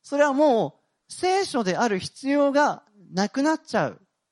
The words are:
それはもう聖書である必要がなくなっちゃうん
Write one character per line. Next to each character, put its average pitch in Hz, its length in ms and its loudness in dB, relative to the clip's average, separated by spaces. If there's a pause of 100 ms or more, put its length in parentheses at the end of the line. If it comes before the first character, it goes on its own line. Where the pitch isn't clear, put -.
そ 285 140 -6
れ 285 60 4
は 285 100 2
も 247 460 2 (300)
う - 40 -20
聖 370 320 0
書 240 180 -4
で 180 120 -2
あ 226 120 0
る 196 120 0
必 - 300 -10
要 285 220 2
が 262 320 0 (280)
な 190 160 0
く 262 140 -6
な 311 140 0
っ 311 60 -14
ち - 160 -6
ゃ 151 100 0
う 101 40 -6
ん - 80 -20 (320)